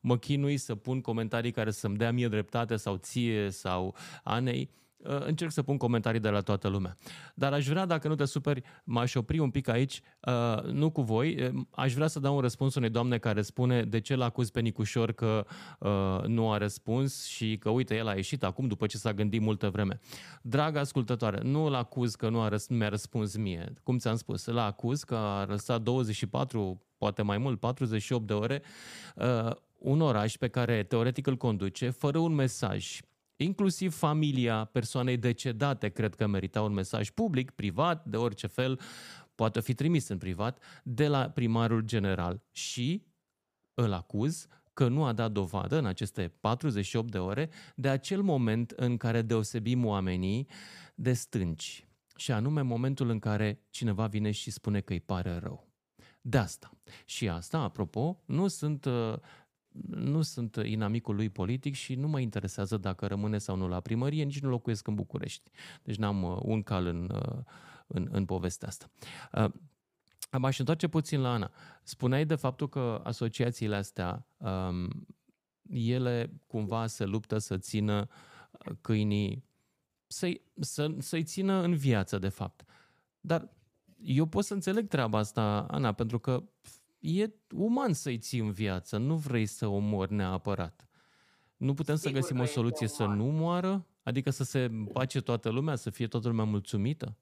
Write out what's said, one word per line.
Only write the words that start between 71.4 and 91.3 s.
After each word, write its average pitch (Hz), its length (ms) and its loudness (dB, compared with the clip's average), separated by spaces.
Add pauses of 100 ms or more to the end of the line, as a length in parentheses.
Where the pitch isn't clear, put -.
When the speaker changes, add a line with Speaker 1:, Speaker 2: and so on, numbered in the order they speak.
Speaker 1:
Spuneai 131 420 2
de 156 100 2
faptul 139 340 -2
că 120 360 -2
asociațiile 117 720 0
astea, 92 500 -4 (100)
um, 90 720 -2 (640)
ele 120 600 0 (160)
cumva 113 400 -2
se 110 180 -4
luptă 107 340 -2
să 98 200 -2
țină, 104 500 0 (420)
uh, - 300 -12
câinii, 104 640 0 (640)
să-i, - 360 -4 (180)
să, 151 380 -2
să-i 160 260 -2
țină 190 380 2
în 170 140 4
viață, 113 420 2
de 95 100 0
fapt. - 360 -8 (560)
Dar 160 280 -2 (540)
eu 156 240 4
pot 196 180 0
să - 100 -4
înțeleg 202 340 0
treaba 113 300 2
asta, 104 520 2
Ana, 131 220 2
pentru 117 260 -2
că 127 240 0 (560)
e 196 320 0 (240)
uman 233 380 2
să-i 131 260 -2
ții 123 200 -4
în 107 140 0
viață, 95 440 -2
nu 135 200 2
vrei 120 300 0
să - 200 -4
omori 101 460 0
neapărat. 92 760 -2 (680)